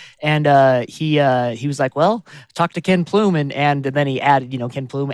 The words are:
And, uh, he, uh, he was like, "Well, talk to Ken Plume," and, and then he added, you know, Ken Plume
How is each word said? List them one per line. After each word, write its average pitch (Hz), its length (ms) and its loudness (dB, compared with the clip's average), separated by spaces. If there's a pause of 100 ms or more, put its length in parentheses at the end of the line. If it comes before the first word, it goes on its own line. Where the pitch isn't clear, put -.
(220)
And, 151 240 0
uh, 135 440 4
he, 151 300 -2
uh, 127 320 2
he 113 160 -6
was 139 120 -4
like, 131 160 -2
"Well, 190 300 0 (280)
talk 170 200 -2
to 165 80 -8
Ken 180 240 0
Plume," 202 300 2
and, 143 180 -2
and 143 300 0
then 139 240 -2
he 131 120 -4
added, 135 320 0
you 131 80 -6
know, 120 100 -6
Ken 131 180 -10
Plume 139 260 -6